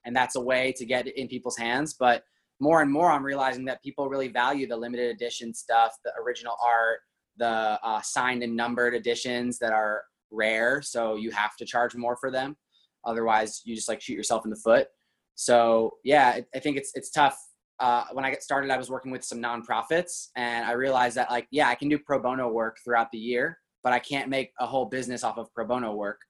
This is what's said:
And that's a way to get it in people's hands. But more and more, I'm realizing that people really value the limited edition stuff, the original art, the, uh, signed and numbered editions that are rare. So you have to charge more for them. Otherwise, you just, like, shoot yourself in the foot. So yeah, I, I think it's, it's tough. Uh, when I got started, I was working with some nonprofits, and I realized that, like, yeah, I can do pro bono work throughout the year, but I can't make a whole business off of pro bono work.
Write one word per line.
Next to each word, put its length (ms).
And 100
that's 200
a 60
way 360
to 80
get 220
it 100
in 100
people's 300
hands. 380
But 280
more 240
and 80
more, 180
I'm 160
realizing 400
that 160
people 280
really 180
value 400
the 100
limited 320
edition 460
stuff, 380
the 80
original 400
art, 360
the, 460
uh, 180
signed 420
and 120
numbered 380
editions 680
that 140
are 300
rare. 540
So 320
you 160
have 260
to 80
charge 300
more 200
for 140
them. 260
Otherwise, 600
you 100
just, 140
like, 120
shoot 120
yourself 320
in 60
the 60
foot. 300
So 680
yeah, 240
I, 180
I 40
think 180
it's, 160
it's 160
tough. 260
Uh, 320
when 120
I 60
got 140
started, 260
I 80
was 140
working 200
with 120
some 160
nonprofits, 960
and 280
I 100
realized 440
that, 140
like, 180
yeah, 200
I 60
can 140
do 80
pro 220
bono 300
work 340
throughout 280
the 60
year, 400
but 100
I 60
can't 300
make 300
a 80
whole 180
business 380
off 160
of 160
pro 100
bono 300
work. 340